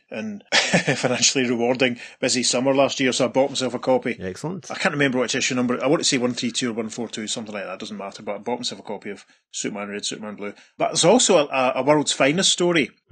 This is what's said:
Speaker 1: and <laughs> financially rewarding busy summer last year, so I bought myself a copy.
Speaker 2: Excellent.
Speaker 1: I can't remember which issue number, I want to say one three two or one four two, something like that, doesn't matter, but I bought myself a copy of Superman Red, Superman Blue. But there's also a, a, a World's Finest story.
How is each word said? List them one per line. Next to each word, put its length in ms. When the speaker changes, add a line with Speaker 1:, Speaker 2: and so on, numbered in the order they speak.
Speaker 1:
and 380
<laughs> 60
financially 920
rewarding 500
busy 220
summer 320
last 260
year, 120
so 140
I 20
bought 220
myself 240
a 40
copy. 400
Speaker 2:
Excellent. 520
Speaker 1:
I 60
can't 180
remember 240
which 160
issue 200
number, 280
I 40
want 140
to 80
say 80
one 180
three 160
two 200
or 20
one 160
four 200
two, 180
something 280
like 100
that, 140
doesn't 180
matter, 260
but 140
I 20
bought 220
myself 200
a 40
copy 260
of 160
Superman 400
Red, 160
Superman 300
Blue. 180
But 100
there's 160
also 320
a, 140
a, 260
a 60
World's 300
Finest 380
story. 400